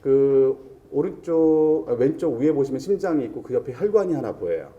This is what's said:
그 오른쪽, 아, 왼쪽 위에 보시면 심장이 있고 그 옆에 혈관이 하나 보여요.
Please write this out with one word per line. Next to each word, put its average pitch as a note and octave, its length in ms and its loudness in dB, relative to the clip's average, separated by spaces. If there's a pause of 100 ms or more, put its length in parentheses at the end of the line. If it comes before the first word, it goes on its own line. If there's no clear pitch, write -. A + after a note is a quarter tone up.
그 C3+ 680 2 (220)
오른쪽, D#3+ 960 0
아, - 40 0
왼쪽 C#3+ 460 0
위에 D3+ 140 2
보시면 C3 280 -2
심장이 F3+ 460 -2
있고 G#2+ 160 -10
그 B2 120 -10
옆에 B2 180 -4
혈관이 F#3+ 400 0
하나 A#2 220 -4
보여요. E2 440 -6